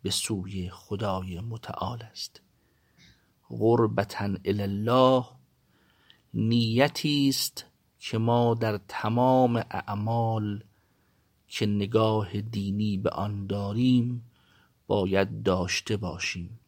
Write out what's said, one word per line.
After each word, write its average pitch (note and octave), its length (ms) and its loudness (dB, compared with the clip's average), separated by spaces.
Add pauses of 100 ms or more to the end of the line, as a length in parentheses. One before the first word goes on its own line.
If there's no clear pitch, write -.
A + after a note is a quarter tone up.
به G2 80 -4
سوی F#2+ 600 -4
خدای F#2+ 680 -6
متعال A2+ 600 -8
است. - 400 -16 (1160)
قربتاً A2 720 2 (160)
الی G2+ 160 0
الله A#2+ 640 4 (1080)
نیتی A#2+ 960 2
است - 360 -4 (340)
که - 180 -4
ما A#2 360 4
در A2+ 340 -2
تمام B2 680 2
اعمال A2 1080 -2 (840)
که - 180 -4
نگاه G#2+ 760 2
دینی G#2 560 -2
به F#2+ 120 0
آن G2+ 380 -6
داریم A#2+ 840 0 (560)
باید G2 560 2
داشته F#2 540 0
باشیم. F2+ 720 -8